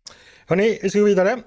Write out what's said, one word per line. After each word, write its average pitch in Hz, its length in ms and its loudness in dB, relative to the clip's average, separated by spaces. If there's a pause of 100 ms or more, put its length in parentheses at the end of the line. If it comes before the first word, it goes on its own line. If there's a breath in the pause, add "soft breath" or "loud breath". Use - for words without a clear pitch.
(480 loud breath)
Hörrni, 202 360 0
vi 196 60 -2
ska 202 100 -2
gå 208 60 4
vidare, 202 420 0